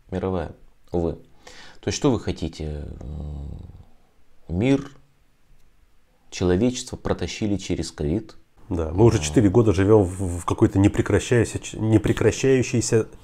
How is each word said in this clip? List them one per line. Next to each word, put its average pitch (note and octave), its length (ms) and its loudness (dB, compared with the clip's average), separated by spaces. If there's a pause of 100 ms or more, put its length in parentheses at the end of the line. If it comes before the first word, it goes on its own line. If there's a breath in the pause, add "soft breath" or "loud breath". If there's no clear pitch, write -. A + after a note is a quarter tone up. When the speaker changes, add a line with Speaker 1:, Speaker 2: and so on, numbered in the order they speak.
(100)
Speaker 1:
мировая, F#2 420 -4 (400)
увы. E2 220 -2 (680 loud breath)
То - 80 -6
есть, G2+ 100 -4
что D3 120 2
вы G#2+ 100 0
хотите? D2+ 640 -6 (160)
М, D2 480 -10 (1000)
мир, B2+ 440 0 (1400)
человечество G2+ 680 0
протащили G2 600 -4
через E2 340 -6
ковид. D#2+ 460 -6 (320)
Speaker 2:
Да, E2 240 -4
мы G2 120 4
уже A2+ 140 4
Speaker 1:
А. - 20 -2
Speaker 2:
четыре - 280 2
года G#2+ 240 4
живем G2 320 6
в, F2+ 360 -6
в - 40 -14
какой-то G#2+ 340 2
непрекращающейся, G#2 1000 0
непрекращающейся A2+ 1300 2 (180)